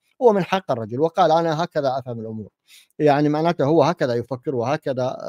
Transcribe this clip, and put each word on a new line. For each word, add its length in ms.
هو 120
من 100
حق 280
الرجل، 300
وقال: 300
"أنا 320
هكذا 360
أفهم 200
الأمور." 300
يعني 300
معناته 360
هو 180
هكذا 320
يفكر 400
وهكذا، 640